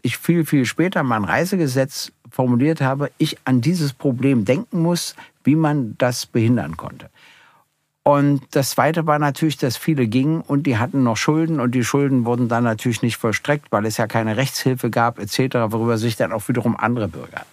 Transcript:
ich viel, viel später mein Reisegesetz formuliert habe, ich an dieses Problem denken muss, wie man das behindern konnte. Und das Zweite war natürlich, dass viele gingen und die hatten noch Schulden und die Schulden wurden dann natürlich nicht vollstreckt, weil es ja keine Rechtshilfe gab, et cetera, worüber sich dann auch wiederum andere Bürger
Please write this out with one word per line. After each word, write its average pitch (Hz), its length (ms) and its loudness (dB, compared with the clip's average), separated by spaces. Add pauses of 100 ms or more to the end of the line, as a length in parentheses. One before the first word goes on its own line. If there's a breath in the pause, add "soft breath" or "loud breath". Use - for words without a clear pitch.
ich 123 160 -4
viel, 170 300 0
viel 139 180 2
später 170 380 -2
mein 113 220 0
Reisegesetz 135 880 -2 (180)
formuliert 127 500 2
habe, 139 380 -2
ich 156 260 0
an 127 160 2
dieses 147 320 0
Problem 131 540 0
denken 165 340 0
muss, 170 360 -2 (280 loud breath)
wie 139 120 4
man 147 420 0
das 123 260 -2
behindern 110 540 0
konnte. - 320 -16 (960 soft breath)
Und 143 440 4
das 139 180 0
Zweite 160 380 0
war 147 120 2
natürlich, 147 380 0
dass 127 220 -2
viele 139 280 0
gingen 135 360 0
und 143 220 -2
die 131 120 2
hatten 127 280 0
noch 113 120 2
Schulden 160 420 0
und 120 160 0
die 123 100 2
Schulden 135 420 2
wurden 120 220 0
dann 120 140 2
natürlich 113 380 -2
nicht 117 160 0
vollstreckt, 143 540 -2
weil 107 160 0
es 110 100 -4
ja 113 100 0
keine 110 300 -2
Rechtshilfe 127 540 -2
gab, 117 280 0
et 101 120 -8
cetera, 120 420 -2
worüber 113 240 0
sich 110 180 -2
dann - 160 -2
auch 110 180 -6
wiederum 120 280 0
andere 113 320 -2
Bürger - 440 -12